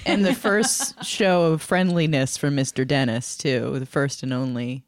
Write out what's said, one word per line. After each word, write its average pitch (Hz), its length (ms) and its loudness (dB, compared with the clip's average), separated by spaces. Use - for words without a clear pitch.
and 202 180 2
the 185 120 2
first 214 680 -2
<laughs> - 0 -
show 180 500 2
of 156 80 -2
friendliness 170 760 2
from 143 180 0
Mister 135 300 0
Dennis, 131 500 0
too, 127 440 -2
the 131 60 -6
first 143 380 -2
and 131 80 -4
only. 127 560 -4